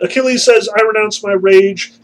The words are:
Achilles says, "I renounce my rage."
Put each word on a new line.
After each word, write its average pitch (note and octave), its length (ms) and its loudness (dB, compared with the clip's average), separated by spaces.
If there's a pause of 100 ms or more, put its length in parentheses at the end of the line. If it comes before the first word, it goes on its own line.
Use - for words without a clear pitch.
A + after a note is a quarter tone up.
Achilles B3+ 420 -2
says, A3 240 2
"I G#3+ 140 -2
renounce G#3+ 420 -2
my G3+ 100 -2
rage." F#3+ 600 2 (100)